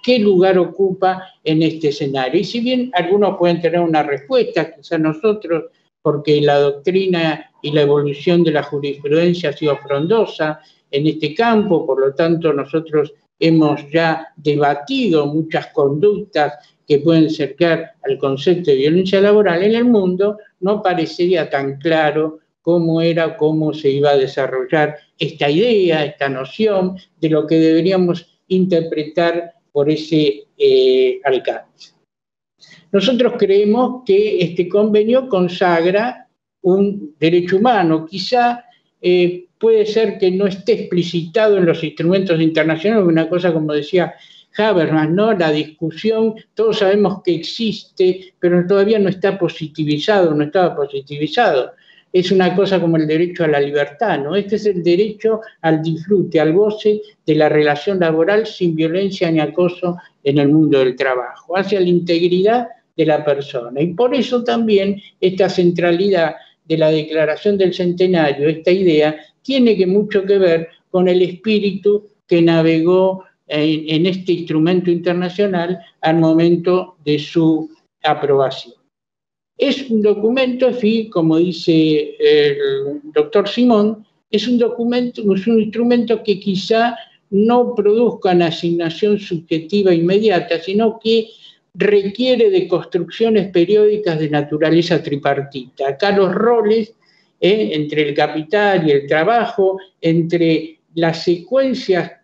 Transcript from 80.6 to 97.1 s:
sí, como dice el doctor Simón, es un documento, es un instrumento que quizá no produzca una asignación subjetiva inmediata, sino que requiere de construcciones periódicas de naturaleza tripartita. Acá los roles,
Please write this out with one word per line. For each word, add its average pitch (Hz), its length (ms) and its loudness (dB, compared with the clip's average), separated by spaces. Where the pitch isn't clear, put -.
sí, 220 380 -2
como 160 260 2
dice 160 840 0
el 143 840 0
doctor 190 340 0
Simón, 220 600 2
es 214 180 -2
un 247 80 0
documento, 240 640 -2
es 190 120 -4
un 226 140 4
instrumento 233 640 0
que 196 180 -2
quizá 220 560 -2
no 240 460 2
produzca 208 580 0
una 175 140 4
asignación 170 720 -2
subjetiva 185 720 -2
inmediata, 175 640 0
sino 214 400 -2
que 226 300 0
requiere 208 760 2
de 185 160 0
construcciones 185 840 -2
periódicas 190 680 2
de 156 120 -2
naturaleza 156 720 0
tripartita. 139 840 -4
Acá 196 280 -2
los 190 160 2
roles, 220 640 0